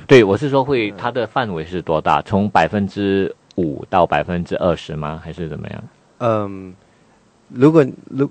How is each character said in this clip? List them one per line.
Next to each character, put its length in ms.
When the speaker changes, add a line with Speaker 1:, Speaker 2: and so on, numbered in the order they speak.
Speaker 1:
对， 160
我 140
是 140
说 160
会， 260
Speaker 2:
嗯。 60
Speaker 1:
它 120
的 160
范 280
围 100
是 180
多 200
大？ 220
从 260
百 180
分 180
之 480
五 340
到 160
百 160
分 220
之 140
二 180
十 220
吗？ 260
还 80
是 160
怎 100
么 120
样？ 140
Speaker 2:
嗯， 560
如 240
果， 120
如-， 220